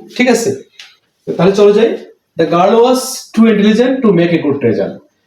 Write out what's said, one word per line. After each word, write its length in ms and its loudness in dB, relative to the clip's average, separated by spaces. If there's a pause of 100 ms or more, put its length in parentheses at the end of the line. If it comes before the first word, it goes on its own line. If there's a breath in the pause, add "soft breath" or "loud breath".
(160)
ঠিক 120 0
আছে? 340 -2 (720 loud breath)
তাহলে 160 2
চলো 200 4
যাই। 240 0 (420)
The 120 -2
girl 240 0 (100)
was 160 0 (360)
too 160 4
intelligent 500 0
to 100 2
make 280 0
a 60 -6
good 180 -2
result। 340 -4 (280)